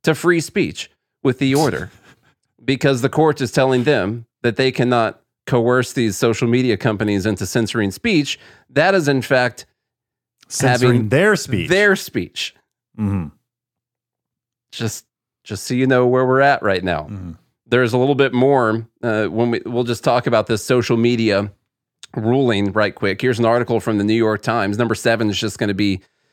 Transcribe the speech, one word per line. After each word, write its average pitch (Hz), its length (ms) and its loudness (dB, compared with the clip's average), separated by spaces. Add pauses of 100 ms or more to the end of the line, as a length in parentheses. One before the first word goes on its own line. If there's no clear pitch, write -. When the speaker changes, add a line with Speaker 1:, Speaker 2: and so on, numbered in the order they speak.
Speaker 1:
to 160 120 0
free 170 260 0
speech - 500 -6 (320)
with 127 160 0
the 135 160 0
order 117 360 -2 (360)
<laughs> - 380 -20
because 135 360 0
the 131 80 0
court 151 320 0
is 123 100 -4
telling 131 340 2
them 117 420 0 (160)
that 117 120 0
they 131 160 0
cannot 120 500 0 (260)
coerce 123 480 0
these 113 220 -2
social 117 300 0
media 123 300 2
companies 104 500 0
into 104 180 -2
censoring 107 460 -2
speech. 160 480 -2 (320)
That 156 240 2
is, 160 140 0
in 135 140 2
fact, 127 440 0 (840)
Speaker 2:
Censoring 123 440 2
Speaker 1:
having 113 160 0
Speaker 2:
their 185 260 2
speech. 95 340 -4
Speaker 1:
their 196 280 4
speech. - 580 -8 (420)
Speaker 2:
Mm-hmm. 98 320 -2 (1400)
Speaker 1:
Just, - 340 -8 (380)
just 101 200 -10
so 127 100 -6
you 127 120 0
know 127 200 4
where 127 200 2
we're 131 140 2
at 139 220 2
right 95 220 0
now. 82 200 -2
Speaker 2:
Mm-hmm. 90 280 -12 (340)
Speaker 1:
There's 120 260 2
a 123 60 2
little 135 160 2
bit 131 180 2
more, 123 540 2 (160)
uh, 107 240 0
when 113 240 0
we, 117 160 -2
we'll 120 180 -2
just 117 200 -4
talk 123 220 2
about 113 200 0
this 110 180 -4
social 123 320 0
media 113 540 0 (640)
ruling 110 560 2
right 104 220 -2
quick. 101 260 -4
Here's 123 180 0
an 117 60 0
article 117 360 0
from 107 180 -2
the 101 60 0
New 110 100 2
York 107 280 0
Times. 104 360 -2
Number 113 160 0
seven 113 360 0
is 98 80 -4
just 107 200 -6
gonna 104 160 -2
be 95 260 0 (320)